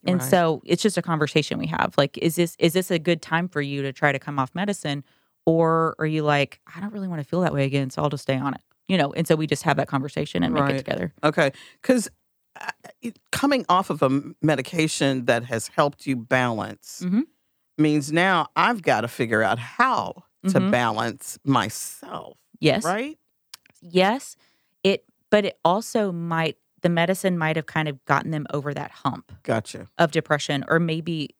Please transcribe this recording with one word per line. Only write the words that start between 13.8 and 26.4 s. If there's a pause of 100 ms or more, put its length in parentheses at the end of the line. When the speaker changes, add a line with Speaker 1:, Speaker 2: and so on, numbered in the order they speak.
Speaker 2:
of
a
m-,
medication
that
has
helped
you
balance
Speaker 1:
Mm-hmm. (580)
Speaker 2:
means
now
I've
gotta
figure
out
how (240)
to
Speaker 1:
Mm-hmm.
Speaker 2:
balance
myself. (240)
Speaker 1:
Yes.
Speaker 2:
Right? (640)
Speaker 1:
Yes. (480)
It, (260)
but
it
also
might, (240)